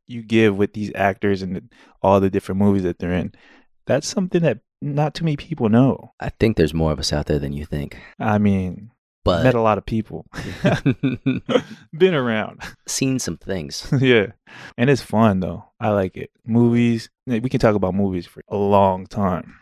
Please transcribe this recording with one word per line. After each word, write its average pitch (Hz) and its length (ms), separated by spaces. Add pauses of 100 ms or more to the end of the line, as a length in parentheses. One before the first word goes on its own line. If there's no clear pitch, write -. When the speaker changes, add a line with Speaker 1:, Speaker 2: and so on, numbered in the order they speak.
Speaker 1:
you 117 160
give 110 340
with 98 180
these 104 200
actors 98 480
and 92 140
the, - 80 (400)
all 98 160
the 95 100
different 95 300
movies 98 240
that 87 160
they're 87 140
in, - 200 (540)
that's 131 200
something 180 360
that 135 160 (220)
not 147 340
too 170 80
many 151 140
people 123 320
know. 120 500
Speaker 2:
I - 100
think 110 280
there's 80 160
more 80 180
of 69 80
us - 140
out 73 120
there 76 140
than 69 140
you 73 120
think. - 320 (220)
Speaker 1:
I 107 180
mean, 98 540 (320)
Speaker 2:
But 90 200
Speaker 1:
met 123 120
a 117 60
lot 107 180
of - 60
people. - 480
<laughs> - 500
Speaker 2:
<laughs> - 1120
Speaker 1:
Been 185 160
around. 117 480 (260)
Speaker 2:
Seen 131 320
some 85 180
things. 85 500 (100)
Speaker 1:
<laughs> 120 80
Yeah. 117 220 (500)
And 123 120
it's 131 120
fun, 107 380
though. 87 260 (140)
I 110 100
like 98 280
it. - 120 (160)
Movies, 117 640 (160)
we 123 240
can 123 100
talk 107 160
about 92 200
movies 95 300
for - 240
a 104 80
long 98 500
time. 92 540